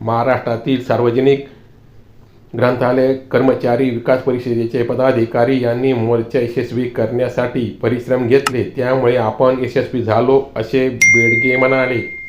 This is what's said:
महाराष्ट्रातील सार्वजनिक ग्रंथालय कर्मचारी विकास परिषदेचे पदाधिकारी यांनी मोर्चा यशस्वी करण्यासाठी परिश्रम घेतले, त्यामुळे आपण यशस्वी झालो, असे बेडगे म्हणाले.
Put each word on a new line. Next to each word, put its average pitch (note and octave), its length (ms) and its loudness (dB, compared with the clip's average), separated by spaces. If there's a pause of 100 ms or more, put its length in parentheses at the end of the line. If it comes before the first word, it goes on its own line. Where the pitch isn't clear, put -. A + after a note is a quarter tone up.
महाराष्ट्रातील A#2 840 -2
सार्वजनिक C3 640 2 (1120)
ग्रंथालय B2+ 580 2
कर्मचारी C3 760 0
विकास B2+ 320 0
परिषदेचे A#2+ 600 -2
पदाधिकारी A#2+ 800 0
यांनी A#2+ 300 0
मोर्चा A#2 480 0
यशस्वी A#2+ 440 -2
करण्यासाठी A#2+ 1000 -4
परिश्रम B2+ 440 -2
घेतले, B2+ 360 2
त्यामुळे B2 540 0
आपण B2 440 2
यशस्वी B2+ 420 -2
झालो, B2 400 2 (140)
असे C3 320 0
बेडगे B2 680 2
म्हणाले. C3 600 0 (100)